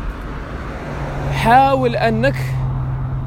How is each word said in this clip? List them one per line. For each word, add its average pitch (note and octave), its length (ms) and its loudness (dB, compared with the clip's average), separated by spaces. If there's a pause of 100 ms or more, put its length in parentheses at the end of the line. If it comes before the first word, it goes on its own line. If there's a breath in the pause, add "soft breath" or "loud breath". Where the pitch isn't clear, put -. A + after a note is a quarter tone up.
(1300)
حاول B3 600 4
أنك، A3+ 400 2 (920)